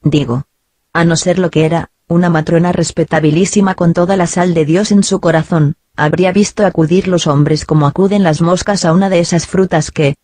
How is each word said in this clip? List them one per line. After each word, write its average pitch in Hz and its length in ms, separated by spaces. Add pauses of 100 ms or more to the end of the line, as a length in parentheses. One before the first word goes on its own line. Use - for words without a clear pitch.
Digo, 143 440 (480)
a 170 120
no 165 120
ser 180 240
lo 175 100
que 160 160
era, 160 240 (160)
una 175 240
matrona 165 400
respetabilísima 170 1040
con 170 200
toda 185 220
la 175 120
sal 180 260
de 160 100
Dios 185 280
en 202 100
su 196 180
corazón, 160 540 (220)
habría 160 340
visto 202 340
acudir 175 440
los 175 180
hombres 151 380
como 151 220
acuden 196 360
las 156 180
moscas 180 440
a 165 80
una 190 180
de 180 80
esas 170 280
frutas 180 440
que 143 340